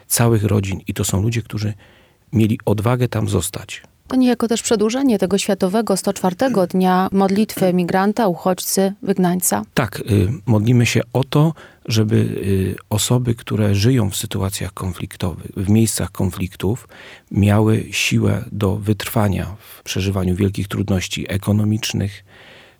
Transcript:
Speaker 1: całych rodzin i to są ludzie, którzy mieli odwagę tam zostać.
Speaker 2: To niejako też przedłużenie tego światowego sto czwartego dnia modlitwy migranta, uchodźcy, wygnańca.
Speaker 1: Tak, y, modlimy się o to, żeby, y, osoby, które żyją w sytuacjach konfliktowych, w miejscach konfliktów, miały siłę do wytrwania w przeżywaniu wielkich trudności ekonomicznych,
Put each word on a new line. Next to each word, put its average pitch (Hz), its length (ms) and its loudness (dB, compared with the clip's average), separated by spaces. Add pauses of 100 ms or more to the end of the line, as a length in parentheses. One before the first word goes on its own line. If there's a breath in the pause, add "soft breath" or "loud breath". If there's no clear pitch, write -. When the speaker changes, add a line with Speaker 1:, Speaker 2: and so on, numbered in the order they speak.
Speaker 1:
całych 117 360 2
rodzin 98 440 0
i 101 60 -4
to 104 100 -4
są 98 180 0
ludzie, 113 200 -2
którzy 107 320 -6 (600 soft breath)
mieli 107 320 2
odwagę 117 420 0
tam 107 220 -4
zostać. - 540 -6 (240)
Speaker 2:
To - 80 -4
niejako 247 320 2
też 226 140 -2
przedłużenie 226 580 2
tego 190 180 2
światowego 196 600 0
sto 196 160 -2
czwartego 190 540 0
dnia 185 440 2
modlitwy 196 600 2
migranta, 190 540 2
uchodźcy, 185 760 -2
wygnańca. 185 600 0 (120)
Speaker 1:
Tak, - 260 -2 (120)
y, 101 160 4 (180)
modlimy 117 400 4
się 120 160 2 (120)
o 123 100 0
to, 156 300 2 (320 loud breath)
żeby, 110 300 2
y, 98 600 0 (140)
osoby, 120 460 0
które 104 400 0
żyją 110 340 2
w - 60 -6
sytuacjach 95 580 -6
konfliktowych, - 840 -8
w 95 120 -2
miejscach 107 420 2
konfliktów, 92 760 -4 (440 loud breath)
miały 107 600 4
siłę 107 600 0
do 101 240 0
wytrwania 101 840 -2
w - 240 -20
przeżywaniu 92 520 -2
wielkich 98 320 0
trudności 98 640 -4
ekonomicznych, 104 920 -2 (540 loud breath)